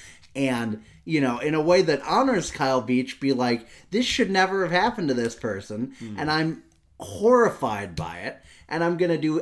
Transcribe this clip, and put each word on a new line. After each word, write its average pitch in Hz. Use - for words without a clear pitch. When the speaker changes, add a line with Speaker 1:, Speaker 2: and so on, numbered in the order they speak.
Speaker 1:
And, 120
you 156
know, 120
in 151
a 156
way 180
that 147
honors 208
Kyle 131
Beach, 127
be 139
like, 120
"This 240
should 214
never 190
have 165
happened 196
to 135
this 117
person, 107
Speaker 2:
Mm. 107
Speaker 1:
and 131
I'm 160
horrified 117
by 85
it, 107
and 165
I'm 175
gonna 170
do 156